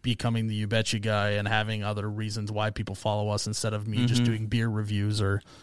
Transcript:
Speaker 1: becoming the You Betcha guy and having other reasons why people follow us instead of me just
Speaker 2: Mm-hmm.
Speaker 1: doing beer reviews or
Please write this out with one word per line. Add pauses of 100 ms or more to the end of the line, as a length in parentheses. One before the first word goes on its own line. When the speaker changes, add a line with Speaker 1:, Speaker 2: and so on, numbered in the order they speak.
Speaker 1:
becoming
the
You
Betcha
guy
and
having
other
reasons
why
people
follow
us
instead
of
me
just
Speaker 2:
Mm-hmm.
Speaker 1:
doing
beer
reviews
or (220)